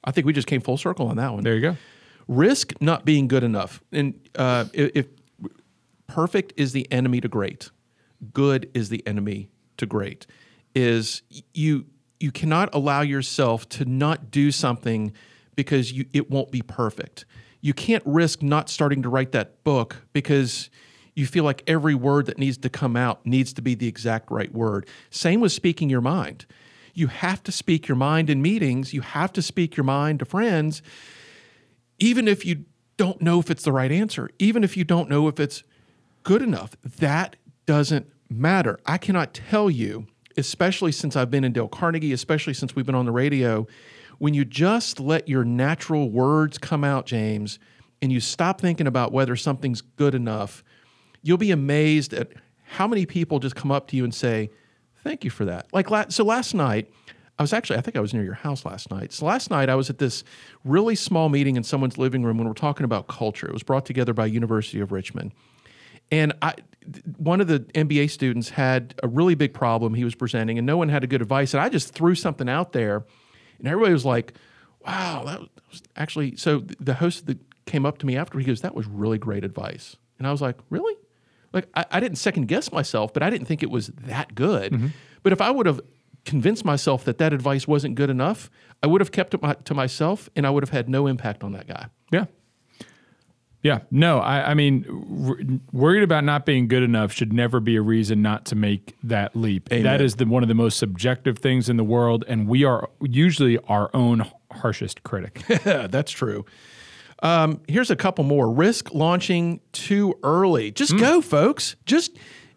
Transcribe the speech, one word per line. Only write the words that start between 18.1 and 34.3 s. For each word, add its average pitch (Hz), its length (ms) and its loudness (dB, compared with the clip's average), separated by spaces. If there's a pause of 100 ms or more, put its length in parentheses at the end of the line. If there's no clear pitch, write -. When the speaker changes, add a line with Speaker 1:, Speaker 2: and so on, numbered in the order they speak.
Speaker 1:
not 147 280 0
starting 139 320 0
to 123 60 -4
write 131 240 0
that - 320 -4
book 135 320 0 (180)
because 139 560 0 (440)
you 139 120 -2
feel 160 180 0
like 139 220 -2
every 156 280 2
word 139 320 2
that - 120 -8
needs 135 200 0
to 131 120 -4
come 123 260 -2
out 120 300 0
needs 127 280 2
to 131 80 -10
be 123 120 0
the 117 140 -4
exact 113 420 -4
right 113 220 -4
word. 107 340 -2 (240)
Same 185 300 2
with 202 120 2
speaking 165 380 0
your 127 100 2
mind. 123 460 -4 (480)
You 165 140 0
have 185 340 -4
to 190 100 -8
speak - 360 -2
your 135 80 0
mind 151 340 2
in 135 100 2
meetings. 143 540 0
You 139 80 -4
have 165 320 -4
to 185 80 -2
speak 165 340 -2
your 147 80 0
mind 143 360 0
to 135 40 -4
friends, 165 580 -2 (1160)
even 233 300 4
if 202 160 2
you 165 200 -4 (320)
don't 185 240 0
know 170 200 4
if 160 100 -2
it's - 140 -4
the 147 80 2
right 131 180 2
answer, 170 480 -2